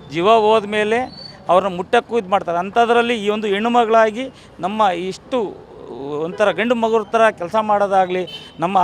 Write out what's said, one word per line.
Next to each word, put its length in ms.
ಜೀವ 160
ಹೋದ್ಮೇಲೆ 540
ಅವ್ರನ್ನ 300
ಮುಟ್ಟಕ್ಕೂ 400
ಇದು 100
ಮಾಡ್ತಾರೆ. 280
ಅಂಥದ್ರಲ್ಲಿ 580
ಈ 40
ಒಂದು 180
ಹೆಣ್ಣುಮಗಳಾಗಿ 800
ನಮ್ಮ 220
ಇಷ್ಟು 280
ಒಂಥರ 260
ಗಂಡು 240
ಮಗುರ 280
ಥರ 260
ಕೆಲಸ 160
ಮಾಡೋದಾಗಲಿ 540
ನಮ್ಮ, 240